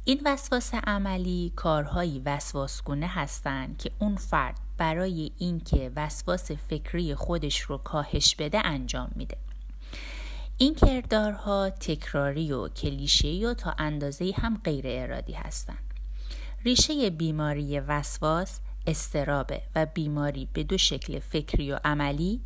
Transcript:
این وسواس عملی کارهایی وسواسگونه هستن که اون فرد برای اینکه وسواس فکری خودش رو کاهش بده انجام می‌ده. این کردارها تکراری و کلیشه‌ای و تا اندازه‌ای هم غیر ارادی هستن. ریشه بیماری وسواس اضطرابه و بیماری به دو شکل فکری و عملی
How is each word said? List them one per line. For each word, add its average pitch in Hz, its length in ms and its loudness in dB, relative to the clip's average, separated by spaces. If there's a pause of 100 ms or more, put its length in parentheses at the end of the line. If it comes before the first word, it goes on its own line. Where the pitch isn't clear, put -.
این 269 220 4
وسواس 269 480 2 (140)
عملی 185 680 2
کارهایی 156 680 2
وسواسگونه 143 840 -2
هستن 139 680 -4
که - 220 -6
اون 208 160 2
فرد 147 420 0 (200)
برای 165 600 0
اینکه 160 580 0
وسواس 156 560 -2
فکری 151 640 -2
خودش 151 460 0
رو 143 160 -4
کاهش - 580 2
بده 160 300 0
انجام 127 500 -2
می‌ده. - 220 -6 (1200)
این 294 180 6
کردارها 208 960 4
تکراری 151 840 0
و 113 160 -2
کلیشه‌ای 147 800 2
و 240 80 2
تا 185 240 -2
اندازه‌ای 151 540 0
هم 220 320 0
غیر 139 240 0
ارادی 123 460 -4
هستن. - 440 -6 (840)
ریشه 254 460 4
بیماری 151 680 0
وسواس 151 800 0 (280)
اضطرابه 143 760 0 (140)
و 160 100 4
بیماری 147 680 0
به 156 100 0
دو 185 140 0
شکل 147 420 0
فکری 147 520 0
و 135 120 -2
عملی 147 640 2